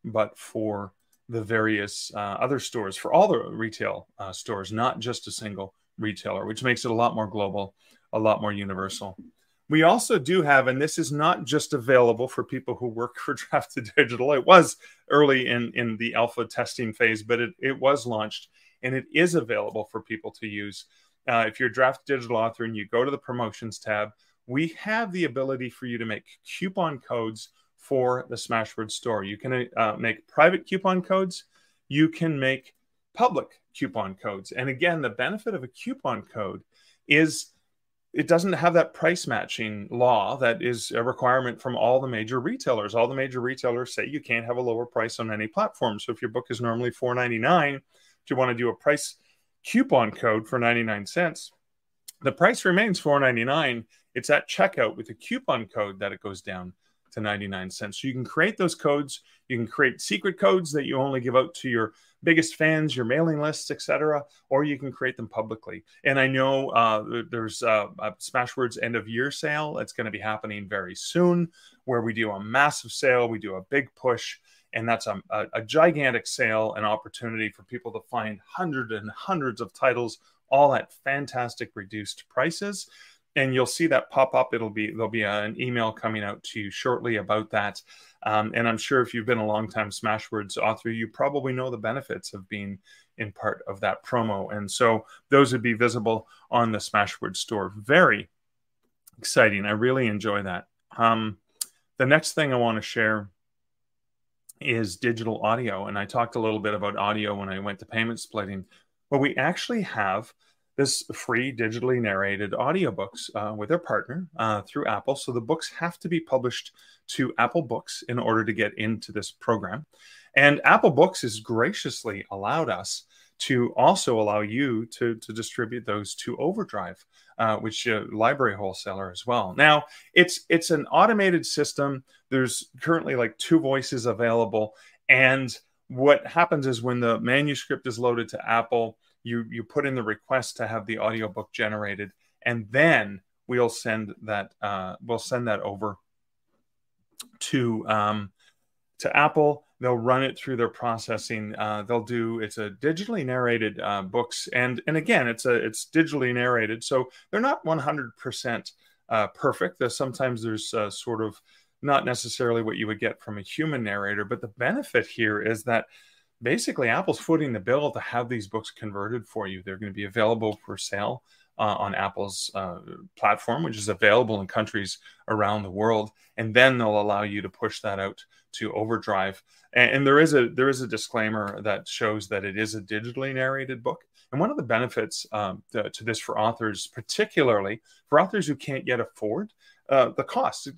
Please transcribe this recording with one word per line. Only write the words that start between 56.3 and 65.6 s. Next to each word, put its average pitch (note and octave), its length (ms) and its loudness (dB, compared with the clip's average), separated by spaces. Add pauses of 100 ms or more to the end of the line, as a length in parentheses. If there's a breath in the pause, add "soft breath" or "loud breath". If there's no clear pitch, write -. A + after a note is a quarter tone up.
down F2+ 320 -10 (400)
to A2 80 -8
ninety-nine G2 500 -4
cents. G2+ 300 -10
So C3+ 80 -6
you B2+ 60 -6
can B2+ 100 -6
create F#3 320 0
those E3+ 180 0
codes. C#3+ 480 -2 (260 soft breath)
You B2+ 80 -2
can A#2 100 -2
create - 340 2
secret F#3+ 380 -2
codes F#3 340 4
that C#3+ 140 -2
you C3 100 -4
only C3+ 240 0
give B2 160 0
out D3 200 4
to C3+ 120 -8
your A2+ 240 0 (320 soft breath)
biggest D#3+ 320 4
fans, D#3 400 2
your B2 80 0
mailing D3 360 2
lists, D3+ 300 -4
et C#3+ 100 -6
cetera, D3 440 0 (240 soft breath)
or C#3 160 2
you C#3+ 140 -2
can C3+ 120 -8
create C3 260 -4
them A2+ 120 -10
publicly. A2 560 -8 (180 soft breath)